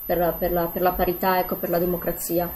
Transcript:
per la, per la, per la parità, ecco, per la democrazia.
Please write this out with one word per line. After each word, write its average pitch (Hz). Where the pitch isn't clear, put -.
per 175
la, 175
per 170
la, 170
per 175
la 180
parità, 185
ecco, 180
per -
la 175
democrazia. 175